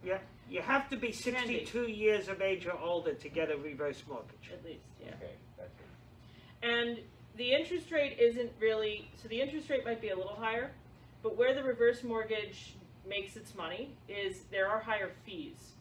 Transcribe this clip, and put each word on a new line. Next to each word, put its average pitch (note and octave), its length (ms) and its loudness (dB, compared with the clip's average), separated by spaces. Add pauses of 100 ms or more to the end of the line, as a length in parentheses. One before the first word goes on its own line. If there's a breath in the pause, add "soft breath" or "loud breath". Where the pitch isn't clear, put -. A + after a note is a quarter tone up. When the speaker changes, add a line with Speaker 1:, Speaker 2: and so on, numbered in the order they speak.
Speaker 1:
Yeah, F#3 140 0 (320)
you F3+ 120 -4
have C4+ 280 2
to C4+ 80 -4
be A3 140 -2
Speaker 2:
Can A#3+ 220 -2
be. B3+ 60 0
Speaker 1:
sixty-two A#3 520 -2
years G#3 360 4
of F#3+ 140 -4
age F#3+ 240 2
or F3 140 -2
older E3+ 340 0
to D3 160 -8
get D#3 220 0
a D3 60 0
reverse C#3+ 500 -4
mortgage. - 440 -12
Speaker 2:
At F3 140 -14
least, - 180 -14 (160)
yeah. - 160 -14
Speaker 3:
Okay, - 180 -12 (240)
that's - 120 -14 (100)
it. - 880 -10
Speaker 2:
And A#3 320 2 (380)
the B3 160 4
interest E4 380 2
rate D4 280 2
isn't A#3 400 6
really, G#3+ 500 2 (120)
so A3+ 60 -14
the A3+ 140 -2
interest C#4+ 280 -2
rate C4 160 2
might A3+ 160 0
be G#3+ 80 -4
a F#3+ 60 2
little G3 200 -4
higher, A3+ 360 0 (520 loud breath)
but A3 140 0
where B3+ 160 8
the C4+ 100 2
reverse A#3 400 6
mortgage A3 680 -2 (340)
makes G3 280 -6
its G3 200 -14
money F#3+ 400 -6 (140)
is G3 320 -4 (100)
there G3 160 2
are A3 120 2
higher G#3+ 320 -2 (140)
fees. - 560 -12